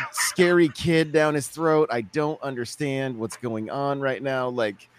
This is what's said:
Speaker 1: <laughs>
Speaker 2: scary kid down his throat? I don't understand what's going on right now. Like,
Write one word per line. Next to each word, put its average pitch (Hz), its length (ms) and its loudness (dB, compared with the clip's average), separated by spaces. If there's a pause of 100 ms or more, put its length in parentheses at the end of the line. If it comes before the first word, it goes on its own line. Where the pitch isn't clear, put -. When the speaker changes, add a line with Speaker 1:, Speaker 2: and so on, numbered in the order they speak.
Speaker 1:
<laughs> - 120 -10
Speaker 2:
scary 175 560 4
kid 160 420 2
down 151 240 4
his 143 140 -2
throat? 156 420 2
I 120 120 -2
don't 151 380 -4
understand 135 800 -4
what's 110 180 -6
going 113 320 -6
on 139 320 -2
right 131 220 -2
now. 131 260 -2
Like, 113 400 -4 (100)